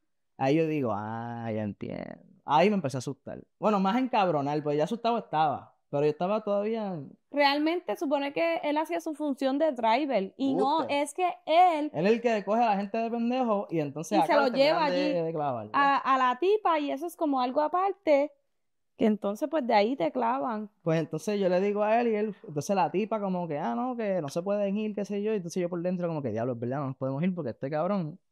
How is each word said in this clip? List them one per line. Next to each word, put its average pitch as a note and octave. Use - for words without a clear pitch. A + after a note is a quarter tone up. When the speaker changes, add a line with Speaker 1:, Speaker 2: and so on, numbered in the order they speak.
Speaker 1:
Ahí C3+
yo D#3+
digo, C#3+
"Ah, A#2
ya G#2+
entiendo". G1+
Ahí E3+
me G#3
empecé C#3+
a -
asustar. A2+
Bueno, G3+
más G3
encabronar, E3
porque D3
ya D3+
asustado A#3
estaba. D3+
Pero C#3+
yo D3+
estaba G3
todavía G3+
Speaker 2:
Realmente D4
supone C#4+
que E4
él D4
hacía E4
su D#4+
función C#4
de D#4
driver. A#3
Y C4+
no, C#4+
Speaker 1:
Usted. C#4+
Speaker 2:
es D4
que F4+
él D#4
Speaker 1:
Él D#3+
es A3
el A3+
que A3+
coge A3
a A#3+
la G3
gente G3+
de A3+
pendejo A#3
y E3
entonces D3
Speaker 2:
Y -
Speaker 1:
acá -
Speaker 2:
se E4
lo C#4+
Speaker 1:
los C4
terminan C#4+
Speaker 2:
lleva D#4
Speaker 1:
de, C4+
Speaker 2:
allí D4
Speaker 1:
de E3
clavar, C3+
¿no? G#3+
Speaker 2:
a, C#4
a C4
la B3+
tipa, F#4+
y C#4+
eso C4+
es -
como C#4
algo B3+
aparte, D4+
que G3+
entonces, G#3+
pues, D4
de A#3
ahí G#3+
te D#4
clavan. A#3
Speaker 1:
Pues E3
entonces D#3+
yo F#3+
le F3+
digo G#3
a A3+
él A#3+
y A3
él, G#3
entonces D3+
la E3
tipa G#3+
como F3+
que, D3
"Ah, A#3
no, B3
que G3
no C#3
se F3
pueden G3+
ir, G#3+
qué G#3
sé G3+
yo". G#3+
Y G#3+
entonces F3
yo F3
por F3
dentro F3
como D#3+
que, B2
"Diablo, A#2
es A#2
verdad, B2
no C3+
nos C3+
podemos C3+
ir F#3
porque C#3+
este C3+
cabrón, E3+